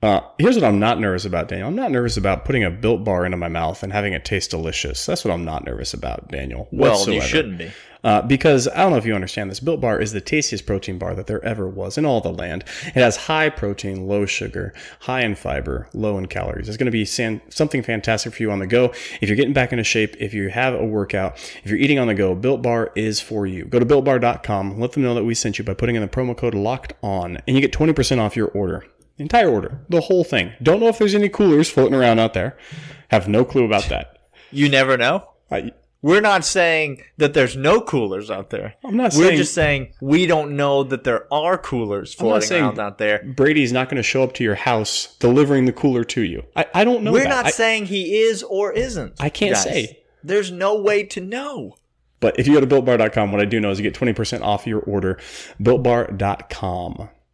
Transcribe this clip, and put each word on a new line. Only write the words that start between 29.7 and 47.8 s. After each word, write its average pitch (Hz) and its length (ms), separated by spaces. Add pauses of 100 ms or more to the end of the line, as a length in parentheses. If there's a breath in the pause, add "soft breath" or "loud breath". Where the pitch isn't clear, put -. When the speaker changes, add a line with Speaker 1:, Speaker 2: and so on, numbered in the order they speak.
Speaker 1:
The 170 120
whole 180 220
thing. 101 380
Don't 156 180
know 233 100
if 226 100
there's 208 160
any 208 140
coolers 160 420
floating 131 240
around 120 240
out 113 160
there. 104 200 (540 loud breath)
Have 98 180
no 107 160
clue 127 220
about 104 240
that. - 300 (320 soft breath)
Speaker 2:
You 143 180
never 135 260
know. 131 320 (220)
Speaker 1:
I - 220 (320)
Speaker 2:
We're 175 180
not 196 240
saying 160 560 (160)
that 147 160
there's 131 240
no 160 240
coolers 104 480
out 98 220
there. 101 240 (100)
Speaker 1:
I'm 214 100
not 226 200
Speaker 2:
We're 160 140
Speaker 1:
saying 165 80
Speaker 2:
just 147 180
saying 143 440
we 156 280
don't 151 280
know 139 280
that 127 200
there 117 300
are 165 240
coolers 110 640
Speaker 1:
I'm - 80
not - 60
Speaker 2:
floating 107 140
Speaker 1:
saying 175 160
Speaker 2:
around - 160
out 104 200
there. 104 240
Speaker 1:
Brady's 135 500
not 127 160
gonna 131 140
show - 180
up 131 140
to - 80
your 107 100
house - 680
delivering 135 460
the 123 80
cooler 123 300
to 120 180
you. 90 220 (120)
I, - 200
I 185 80
don't 240 180
know 208 100
Speaker 2:
We're 247 120
Speaker 1:
that. 277 60
Speaker 2:
not 254 180
Speaker 1:
I - 20
Speaker 2:
saying 226 380